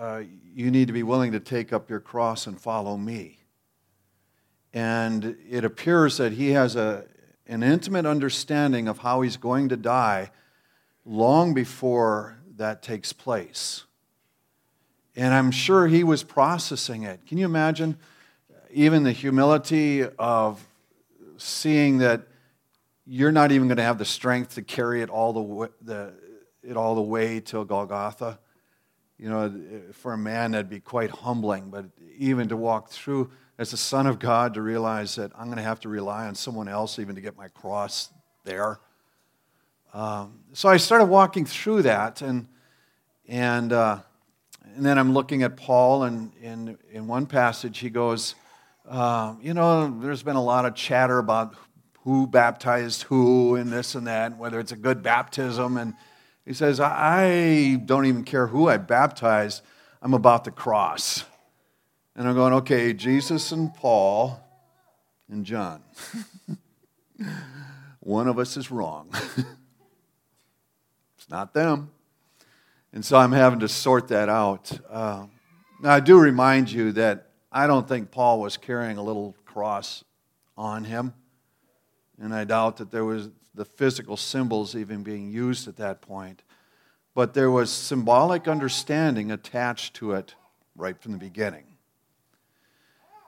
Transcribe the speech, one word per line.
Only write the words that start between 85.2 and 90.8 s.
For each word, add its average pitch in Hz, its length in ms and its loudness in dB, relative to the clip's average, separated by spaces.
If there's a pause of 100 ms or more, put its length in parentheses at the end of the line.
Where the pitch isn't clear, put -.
used 123 360 -6
at 101 100 -18
that 98 260 -8
point. 95 400 -18 (720)
But 123 180 0
there 135 180 4
was 123 200 2
symbolic 135 760 2
understanding 143 840 -2
attached 120 640 -6
to 107 180 -6
it 95 220 -6 (420)
right 90 240 -8